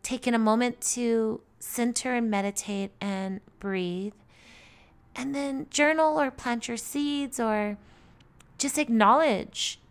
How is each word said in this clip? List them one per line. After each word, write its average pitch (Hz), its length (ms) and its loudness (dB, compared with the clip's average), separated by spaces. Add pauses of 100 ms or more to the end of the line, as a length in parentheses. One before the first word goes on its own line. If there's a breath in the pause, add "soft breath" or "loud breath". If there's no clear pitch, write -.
taking 247 320 -2
a 226 40 4
moment 233 440 2 (100)
to 226 480 0 (180)
center 247 540 -2
and 240 180 0
meditate 196 600 -2 (100)
and 190 400 -4 (200)
breathe, 190 520 -4 (1000 loud breath)
and 269 200 -6
then 277 360 -4
journal 311 500 4
or 262 100 2
plant 240 380 -4
your 233 80 -4
seeds 285 640 -4
or 208 380 0 (800 soft breath)
just 277 180 -2
acknowledge 233 1040 2 (100)